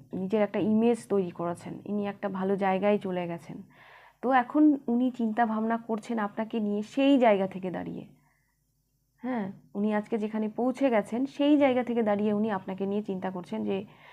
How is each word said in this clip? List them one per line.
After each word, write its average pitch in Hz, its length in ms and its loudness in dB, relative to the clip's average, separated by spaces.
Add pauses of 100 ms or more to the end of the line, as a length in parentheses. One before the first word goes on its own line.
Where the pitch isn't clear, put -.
(140)
নিজের 190 280 0
একটা 202 180 0
ইমেজ 226 500 2
তৈরি 196 200 0
করেছেন, 170 560 -8
ইনি 202 220 -4
একটা 202 220 -6
ভালো 190 260 -2
জায়গায় 196 420 2
চলে 180 300 -4
গেছেন। 170 340 -10 (600)
তো 240 100 0
এখন 277 460 4 (100)
উনি 240 240 2
চিন্তা 233 340 0
ভাবনা 220 320 -2
করছেন 226 420 -6
আপনাকে 220 400 -4
নিয়ে 208 240 -2
সেই 277 360 4
জায়গা 202 280 4
থেকে 185 240 -8
দাঁড়িয়ে। 175 360 -10 (1120)
হ্যাঁ, 233 300 -4 (220)
উনি 208 200 0
আজকে 208 240 -2
যেখানে 214 320 -2
পৌঁছে 254 400 0
গেছেন, 226 360 0
সেই 285 320 4
জায়গা 254 260 4
থেকে 240 200 0
দাঁড়িয়ে 208 300 2
উনি 214 180 0
আপনাকে 196 340 -4
নিয়ে 202 180 -2
চিন্তা 190 280 -6
করছেন 190 320 -8
যে, 202 220 -4 (280)